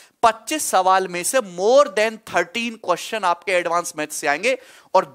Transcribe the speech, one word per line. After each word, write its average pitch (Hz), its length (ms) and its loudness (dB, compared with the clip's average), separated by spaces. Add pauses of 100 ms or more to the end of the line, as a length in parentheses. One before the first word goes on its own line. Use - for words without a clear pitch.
(220)
पच्चीस 233 440 0
सवाल 185 420 2
में 175 160 -6
से 262 140 -2
more 214 480 2
than 220 260 -2
thirteen 220 600 -4
question 196 520 -4
आपके 175 280 -2
एडवांस 170 440 -2
मैथ 151 100 -6
से 151 200 -10
आएंगे 202 320 -2 (360)
और 185 100 4 (100)